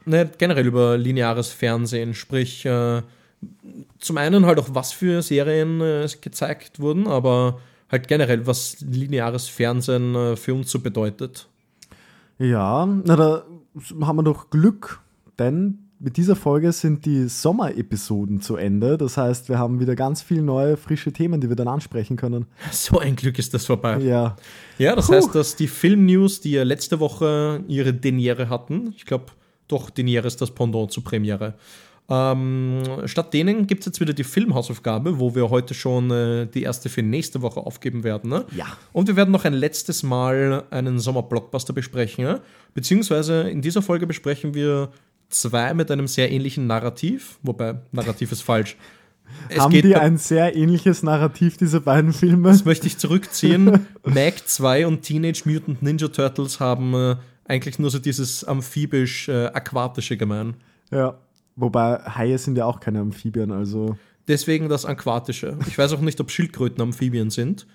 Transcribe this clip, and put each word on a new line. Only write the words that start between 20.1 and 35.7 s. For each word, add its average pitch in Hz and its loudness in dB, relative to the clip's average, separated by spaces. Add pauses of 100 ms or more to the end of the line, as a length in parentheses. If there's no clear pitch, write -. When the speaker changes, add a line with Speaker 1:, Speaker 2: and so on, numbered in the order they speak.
Speaker 2:
viele 160 -4
neue, 143 2
frische 151 -4
Themen, 165 -2
die 123 -2
wir 120 -2
dann 120 -2
ansprechen 123 -4
können. 120 -4 (260)
Speaker 1:
So - 0
ein 139 0
Glück 131 -2
ist - -4
das - -4
vorbei. 120 0
Speaker 2:
Ja. 120 0 (440)
Speaker 1:
Ja, 180 4
das 214 4
Speaker 2:
Puh. 339 6
Speaker 1:
heißt, 349 6
dass 151 2
die 151 0
Filmnews, 190 4
die 151 -4
ja 135 2
letzte 151 -2
Woche 151 0
ihre 135 0
Deniere 123 -2
hatten, 175 -6
ich - -20
glaub, 131 -6 (380)
doch, 135 -6
Deniere 123 0
ist 117 -4
das 117 -2
Pendant 113 -2
zu - -8
Premiere. 104 -4 (540)
Ähm, 131 0 (220)
statt - -4
denen 196 2
gibt's 196 -2
jetzt - -8
wieder 151 0
die 143 -4
Filmhausaufgabe, 127 0
wo 123 0
wir 117 2
heute 123 0